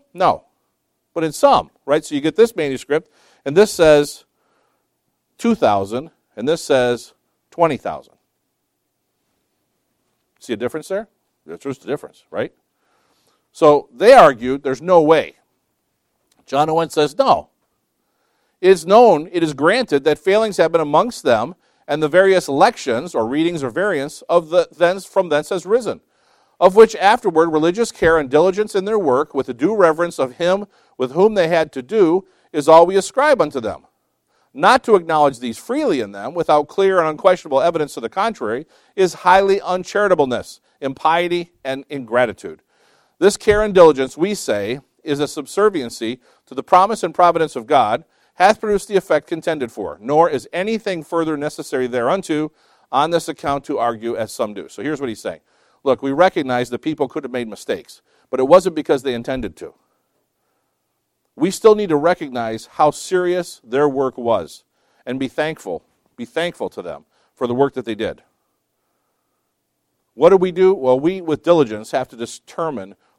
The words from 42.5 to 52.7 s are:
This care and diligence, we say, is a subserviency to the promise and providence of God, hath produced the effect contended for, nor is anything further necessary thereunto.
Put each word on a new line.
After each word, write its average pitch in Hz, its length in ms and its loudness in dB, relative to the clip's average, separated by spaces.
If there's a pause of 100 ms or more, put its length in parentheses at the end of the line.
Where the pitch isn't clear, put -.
This 196 200 2
care 208 240 0
and 214 120 -4
diligence, 147 440 6
we 190 180 -2
say, 110 460 -6 (220)
is 143 160 -4
a 147 80 -2
subserviency 139 920 -4 (240)
to 135 100 -18
the 131 80 -8
promise 196 400 2
and 165 100 -4
providence 165 440 0
of 113 100 -12
God, 117 380 2 (300)
hath 202 260 2
produced 208 260 -4
the 208 80 -4
effect 165 320 -2
contended 160 420 -6
for, 82 300 -10
nor 147 300 2
is 127 240 -6
anything 190 500 -6
further 160 320 -4
necessary 143 520 -6
thereunto. 151 680 -4 (360)